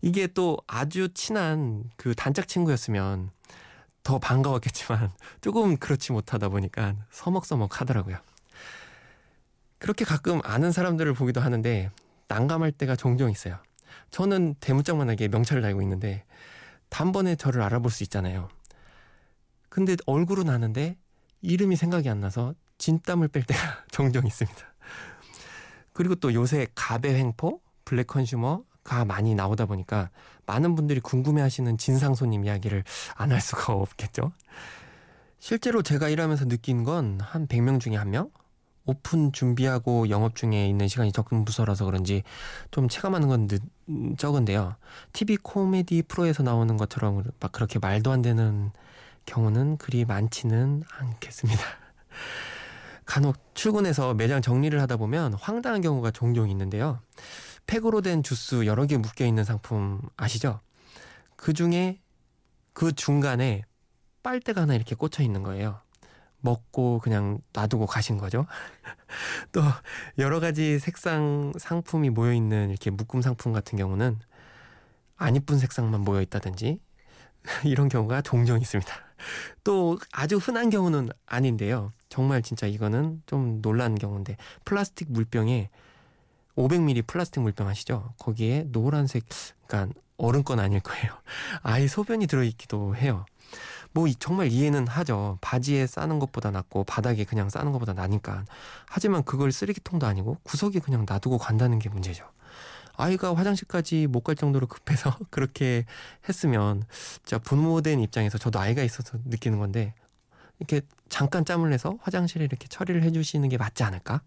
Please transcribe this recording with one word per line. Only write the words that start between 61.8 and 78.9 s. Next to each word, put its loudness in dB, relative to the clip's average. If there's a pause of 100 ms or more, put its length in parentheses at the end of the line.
그 2
중간에 2 (600)
빨대가 -2
하나 4
이렇게 0
꽂혀 -2
있는 0
거예요. -4 (600)
먹고 0
그냥 0 (140)
놔두고 0
가신 -2
거죠. -2 (360)
<laughs> -10
또 2 (560)
여러 2
가지 2
색상 -2
상품이 0
모여 4
있는 2
이렇게 -4
묶음 -2
상품 0
같은 -2
경우는 0 (960)
안 2
이쁜 2
색상만 2
모여 2
있다든지 -4 (640)
<laughs> -8
이런 4
경우가 0
종종 4
있습니다. -2 (720)